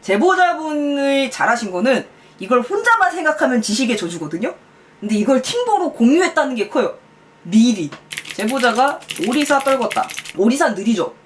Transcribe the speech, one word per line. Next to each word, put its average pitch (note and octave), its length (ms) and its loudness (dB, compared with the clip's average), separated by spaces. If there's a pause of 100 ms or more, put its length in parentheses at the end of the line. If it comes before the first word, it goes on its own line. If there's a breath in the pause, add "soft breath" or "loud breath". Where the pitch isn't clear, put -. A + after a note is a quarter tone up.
제보자분이 D4 1300 0
잘하신 A3+ 400 -2
거는 G#3 360 0 (320 soft breath)
이걸 A#3+ 220 0
혼자만 G#4 500 2
생각하면 D#4 500 0
지식의 A3 360 0
저주거든요. E3+ 560 -6 (460 soft breath)
근데 G#3+ 160 -4
이걸 B3+ 260 2
팀보로 A4 520 -2
공유했다는 C#4 600 2
게 G3+ 140 -4
커요. - 280 -2 (440)
미리. G3+ 480 2 (460)
제보자가 B3+ 640 0 (280)
오리사 C#4 320 0
떨궜다. C4 480 -2 (300)
오리사 B3+ 320 2
느리죠. G3+ 460 -2 (100)